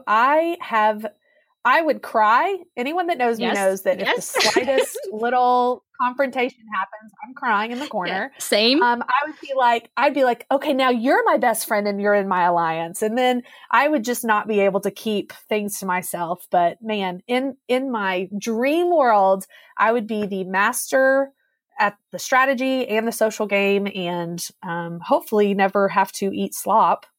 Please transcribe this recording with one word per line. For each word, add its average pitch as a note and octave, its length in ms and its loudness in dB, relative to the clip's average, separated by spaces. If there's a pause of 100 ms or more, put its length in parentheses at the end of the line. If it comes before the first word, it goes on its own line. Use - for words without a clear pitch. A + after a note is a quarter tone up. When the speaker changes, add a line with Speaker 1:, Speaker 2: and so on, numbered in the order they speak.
Speaker 1:
I D4 560 2
have, G#3+ 420 0 (580)
I C#4 200 4
would C4+ 180 0
cry. B3 560 2 (180)
Anyone E4 340 -4
that E4 100 -2
knows A#3 200 0
me A#3 60 -4
Speaker 2:
Yes. G#3+ 120 -2
Speaker 1:
knows F#3+ 260 0
that F#3 180 0
if G3+ 60 -6
the C4 80 2
Speaker 2:
Yes. - 140 -6
<laughs> - 260 0
Speaker 1:
slightest C4 440 0 (140)
little B3 720 2 (160)
confrontation B3+ 600 -2 (120)
happens, G#3+ 400 -8 (100)
I'm B3 120 -16
crying A3+ 360 -2
in A#3+ 100 -8
the D4 40 -8
Speaker 2:
Yeah, C#4 60 -8
Speaker 1:
corner. F#3+ 480 -4
Speaker 2:
same. A#3 440 2
Speaker 1:
Um, A#3+ 240 2
I C#4 200 0
would D4+ 160 -12
be C#4+ 120 -12
like, A#3+ 400 2
I'd C4+ 200 2
be C#4 100 2
like, A#3+ 260 0
"Okay, C#4 220 0
now C4 160 2
you're B3+ 380 2
my E4 100 4
best A3+ 320 -2
friend G#3 180 0
and G3+ 140 -2
you're G#3 140 4
in G3 140 2
my F3+ 160 2
alliance." E3+ 580 0
And A3 160 -2
then B3+ 240 2 (280)
I B3+ 160 4
would D4 180 0
just A#3+ 200 -4
not G#3+ 240 0
be G#3+ 120 0
able G3 200 2
to G3 100 -4
keep G3+ 440 -6 (160)
things G#3 300 -4
to G3 40 -10
myself. F3 680 -4
But F3 300 2
man, G3 460 -4
in, C4 320 -4 (100)
in C4 240 0
my F#3+ 460 -2
dream C4+ 520 0
world, G3+ 540 4 (320)
I A3 160 2
would A#3 140 -2
be G#3+ 180 -4
the F#3+ 200 -4
master C4 840 0 (460)
at G#3 200 0 (160)
the F#3 80 -10
strategy C4 680 0
and A3 180 0
the A3 60 -2
social G#3+ 380 -2
game G3+ 480 0
and, F3 500 -6 (160)
um, E3+ 380 -8
hopefully G#3 540 0
never G3 340 2
have F#3+ 240 0
to G3 200 -4
eat G3 220 -6
slop, F#3+ 500 0 (140)